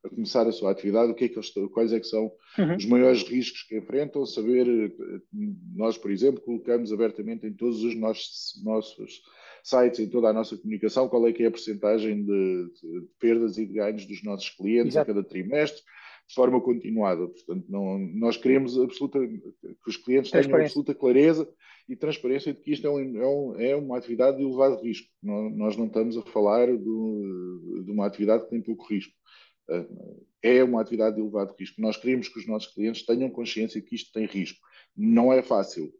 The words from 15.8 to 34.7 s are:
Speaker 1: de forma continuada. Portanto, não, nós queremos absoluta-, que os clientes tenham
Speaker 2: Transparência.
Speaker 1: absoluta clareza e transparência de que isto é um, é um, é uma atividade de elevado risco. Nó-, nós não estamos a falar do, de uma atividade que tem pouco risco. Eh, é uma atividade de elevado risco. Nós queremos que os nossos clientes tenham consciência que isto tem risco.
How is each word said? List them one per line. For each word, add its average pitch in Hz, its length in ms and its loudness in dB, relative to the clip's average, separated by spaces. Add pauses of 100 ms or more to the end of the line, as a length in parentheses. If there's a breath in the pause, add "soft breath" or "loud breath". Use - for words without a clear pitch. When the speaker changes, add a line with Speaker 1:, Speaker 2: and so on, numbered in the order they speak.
Speaker 1:
de - 80 -18
forma 127 260 4
continuada. 107 680 -2
Portanto, 90 420 -10
não, 98 300 -4
nós 107 380 -2
queremos 131 420 2
absoluta-, 135 400 -2
que - 680 -10
os 107 100 -8
clientes 127 340 2
tenham 147 120 4
Speaker 2:
Transparência. 147 360 2
Speaker 1:
absoluta 143 160 -4
clareza 143 540 6 (400 soft breath)
e 131 60 -8
transparência 139 580 -4
de - 80 -14
que 151 100 -6
isto 143 160 -2
é - 20 2
um, 135 320 -2
é 127 60 2
um, 139 320 -2
é 131 160 2
uma 131 220 -4
atividade 123 400 2
de 139 60 0
elevado 131 380 4
risco. 113 260 -6 (140)
Nó-, 104 280 -4
nós 107 280 -2
não 113 100 -2
estamos 113 300 0
a 110 60 -4
falar 110 440 4
do, 98 1160 -4
de 101 60 -10
uma 104 140 0
atividade 104 400 0
que - 40 -18
tem 113 120 -4
pouco - 260 -10
risco. 101 260 -4 (560 soft breath)
Eh, 85 180 -4 (560)
é 123 200 8
uma 120 180 2
atividade 110 360 0
de 110 40 -4
elevado 101 380 -4
risco. 95 220 -10
Nós 110 160 -2
queremos 123 320 -2
que 113 100 -14
os 95 80 -12
nossos 107 260 -8
clientes 113 320 -4
tenham 123 240 0
consciência 113 520 -6
que - 140 -12
isto - 180 -14
tem 110 120 -4
risco. - 340 -6 (360 soft breath)